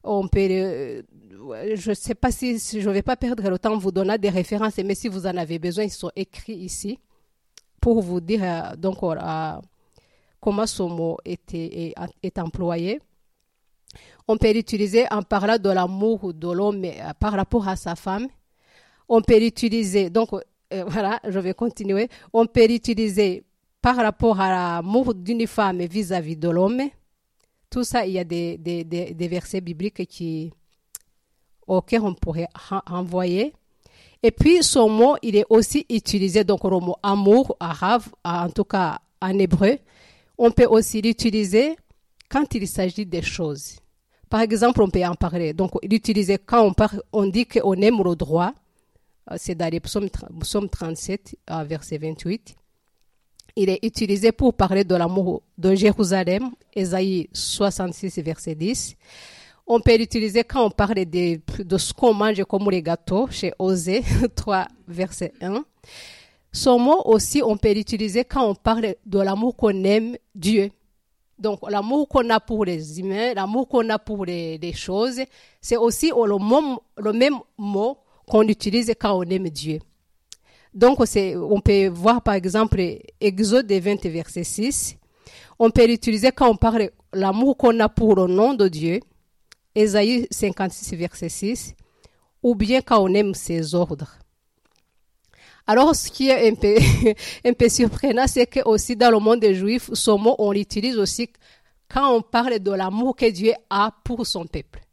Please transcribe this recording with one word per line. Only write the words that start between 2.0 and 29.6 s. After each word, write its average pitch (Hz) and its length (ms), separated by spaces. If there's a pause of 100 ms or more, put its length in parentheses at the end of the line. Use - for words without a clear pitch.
pas 254 160
si, 247 280
si 214 220
je 202 80
vais 196 120
pas 254 140
perdre 233 340
le 180 100
temps 220 140
en 220 40
vous 190 140
donnant 190 260
des 202 120
références, 202 480
mais 196 180
si 240 120
vous 185 180
en 180 120
avez 165 220
besoin, 180 260
ils 190 60
sont - 240
écrits 190 420
ici 185 420 (800)
pour 226 220
vous 180 180
dire, 190 240
euh, 170 320
donc, 190 280
euh, 160 480 (920)
comment 208 260
ce - 160
mot 165 400
était, 165 680
est, - 60 (260)
est - 160
employé. 175 640 (1300)
On 220 80
peut 220 160
l'utiliser 214 580
en 208 120
parlant 208 360
de 196 120
l'amour 190 640
de 165 180
l'homme, 196 320
euh, 120 340
par 208 140
rapport 196 380
à 190 80
sa 170 180
femme. 202 320 (800)
On 226 140
peut 220 180
l'utiliser, 214 680
donc, 220 240
euh, - 520
voilà, 196 420
je 190 120
vais 185 140
continuer. 214 560 (240)
On 226 120
peut 226 220
l'utiliser 214 760 (360)
par 247 160
rapport 220 420
à 190 100
l'amour 185 640
d'une 214 340
femme 190 340
vis-à-vis 175 560
de 160 120
l'homme. 196 320 (880)
Tout 247 140
ça, 226 220
il 185 80
y 185 60
a 175 40
des, 170 340
des, 170 260
des, 170 300
des 165 140
versets 180 340